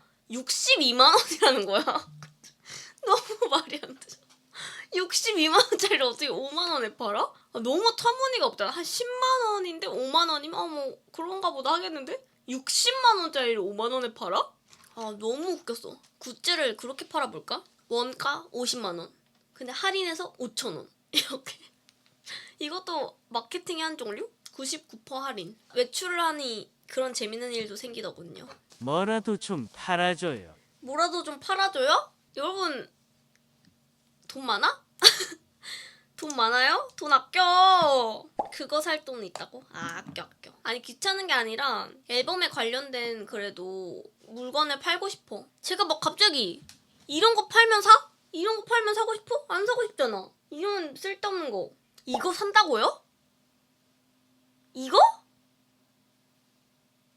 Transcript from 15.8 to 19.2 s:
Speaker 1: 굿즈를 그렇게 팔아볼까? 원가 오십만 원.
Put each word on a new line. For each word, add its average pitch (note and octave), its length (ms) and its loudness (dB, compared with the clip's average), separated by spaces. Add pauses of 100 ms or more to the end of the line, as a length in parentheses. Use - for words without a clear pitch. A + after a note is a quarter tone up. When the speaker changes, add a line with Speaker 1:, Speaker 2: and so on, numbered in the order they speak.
Speaker 1:
굿즈를 C4+ 580 -2
그렇게 C4 300 -12
팔아볼까? C4 560 -6 (260)
원가 C#4 640 -4
오십만 A#3 460 -4
원. E3+ 140 -12 (420)